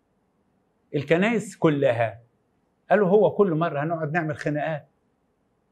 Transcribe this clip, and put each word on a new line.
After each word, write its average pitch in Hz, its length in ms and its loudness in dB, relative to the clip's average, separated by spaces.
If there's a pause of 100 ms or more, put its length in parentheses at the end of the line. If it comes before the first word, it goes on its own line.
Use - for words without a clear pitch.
(960)
الكنائس 180 640 0
كلها 123 640 0 (680)
قالوا: 190 200 4
"هو 202 220 4
كل 202 220 2
مرة 151 300 -2
هنقعد 160 280 -6
نعمل 156 260 -4
خناقات، 147 500 -6 (840)